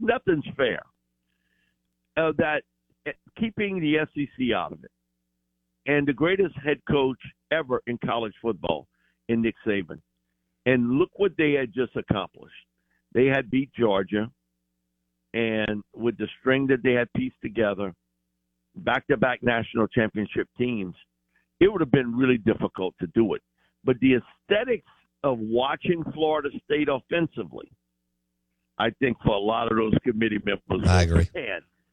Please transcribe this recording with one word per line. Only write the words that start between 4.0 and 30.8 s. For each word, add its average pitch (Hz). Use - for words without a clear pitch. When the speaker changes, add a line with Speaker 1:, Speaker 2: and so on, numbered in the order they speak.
Speaker 1:
E 147
C 123
out 82
of 78
it. -
And 143
the 143
greatest 175
head 147
coach 135
ever 131
in 120
college 117
football 85
in 113
Nick 110
Saban. 95
And 123
look 180
what 196
they 151
had 131
just 120
accomplished. -
They 127
had 135
beat 135
Georgia, 104
and 107
with 113
the 104
string 135
that 131
they 127
had 120
pieced 127
together, 101
back-to-back 123
national 117
championship 107
teams, 110
it 190
would 196
have 139
been 123
really 127
difficult 98
to 90
do 101
it. -
But 131
the 131
aesthetics 214
of 131
watching 135
Florida 151
State 147
offensively, 123
I 113
think 127
for 110
a 101
lot 113
of 113
those 110
committee 110
members, 98